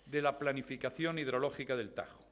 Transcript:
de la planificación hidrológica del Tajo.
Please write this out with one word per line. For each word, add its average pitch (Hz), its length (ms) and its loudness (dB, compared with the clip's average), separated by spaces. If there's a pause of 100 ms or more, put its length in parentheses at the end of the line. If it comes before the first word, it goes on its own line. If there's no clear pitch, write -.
de 143 160 2
la 143 160 4
planificación 135 800 0
hidrológica 131 580 0
del 110 140 -2
Tajo. - 280 -8 (140)